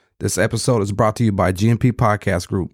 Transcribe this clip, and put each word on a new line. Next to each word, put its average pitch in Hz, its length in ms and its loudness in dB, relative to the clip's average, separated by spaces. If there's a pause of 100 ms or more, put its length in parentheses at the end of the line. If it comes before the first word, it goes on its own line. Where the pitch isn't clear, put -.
(180)
This - 180 -4
episode 107 460 0
is 101 100 -2
brought 110 240 0
to 120 80 0
you 110 80 2
by 95 200 2
G 104 180 2
M 117 80 2
P 123 140 2
Podcast 104 560 -2
Group. 95 260 -4